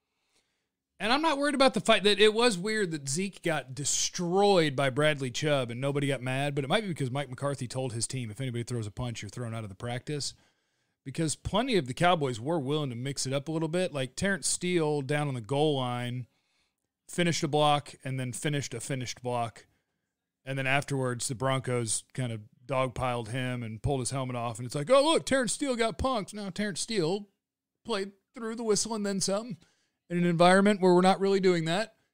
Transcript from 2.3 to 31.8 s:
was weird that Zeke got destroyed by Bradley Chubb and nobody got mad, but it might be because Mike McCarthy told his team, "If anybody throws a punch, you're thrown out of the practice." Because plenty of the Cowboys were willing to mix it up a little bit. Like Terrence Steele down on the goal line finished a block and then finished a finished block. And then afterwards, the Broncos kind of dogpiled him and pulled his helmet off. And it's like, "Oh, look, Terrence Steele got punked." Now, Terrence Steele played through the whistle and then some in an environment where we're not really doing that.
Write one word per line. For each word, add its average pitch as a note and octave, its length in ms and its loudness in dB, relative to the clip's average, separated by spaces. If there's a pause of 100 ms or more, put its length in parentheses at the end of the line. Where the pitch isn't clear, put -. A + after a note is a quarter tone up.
was A3+ 240 2
weird G3+ 360 -2
that C#3 160 -8
Zeke F3+ 340 -4
got C3+ 320 -4
destroyed F3 1000 2
by C#3 140 2
Bradley C#3 420 0
Chubb C3+ 400 0
and A#2 80 -8
nobody C#3+ 260 -2
got C3 160 -2
mad, C3+ 320 -2
but C#3+ 80 -2
it C3 60 -6
might A3 140 0
be G#3 60 -6
because C#3 220 -4
Mike C#3 180 -6
McCarthy C3 380 -6
told C3 260 -6
his A2+ 140 -4
team, B2 240 -8
"If A2 100 -10
anybody A#2+ 220 -4
throws A2+ 240 -6
a G#2 60 -10
punch, B2 300 -8
you're G#2+ 60 -12
thrown A2+ 260 -10
out A2+ 100 -8
of G2+ 60 -12
the F#2+ 40 -16
practice." B2+ 600 -8 (720)
Because D3+ 300 -4
plenty A#3 420 0
of C#3 120 0
the B2+ 60 -6
Cowboys D3+ 440 2
were D3+ 220 -2
willing C#3+ 300 -2
to A#2 40 -8
mix C3+ 320 -6
it C3 60 -4
up C#3 160 -4
a D#3+ 40 -6
little D#3+ 140 -2
bit. F3 260 -2
Like C3 220 -6
Terrence F#3 320 -2
Steele D#3 560 0
down D3 240 -2
on C3+ 80 -2
the B2 60 -6
goal C#3 360 2
line B2 520 -4 (800)
finished E3+ 340 0
a D#3+ 60 0
block D3 460 2 (100)
and C3 160 -6
then B2+ 120 -6
finished C#3+ 400 -4
a A#2 80 -8
finished B2+ 400 -8
block. A#2+ 460 -6 (800)
And C3+ 120 -6
then C3+ 120 -2
afterwards, C3 580 -2
the C3+ 80 -6
Broncos B2 720 -2 (100)
kind B2+ 160 -4
of A2 120 -8 (220)
dogpiled B2+ 640 -2
him B2+ 360 -6
and A2 180 -10
pulled C#3 160 0
his B2 140 -6
helmet B2+ 240 -4
off. A#2 220 -6
And B2 80 -8
it's A#2 100 -8
like, D3 140 -4
"Oh, C#4 120 6
look, D4 240 2
Terrence B3+ 260 0
Steele C#4 220 -2
got A3+ 240 -2
punked." B3 340 -2
Now, G3+ 180 -8
Terrence G3+ 300 -4
Steele G3+ 480 -2 (560)
played G3+ 280 -4 (200)
through A3+ 220 -8
the A#3 80 -8
whistle A3 320 0
and G#3 100 -2
then G3 160 -2
some G#3 360 -2 (520)
in F3 100 -2
an F3 60 4
environment F3+ 560 6
where F3+ 140 8
we're F3+ 60 8
not F#3 200 6
really G3 200 4
doing F3+ 240 4
that. F#3 320 -2 (180)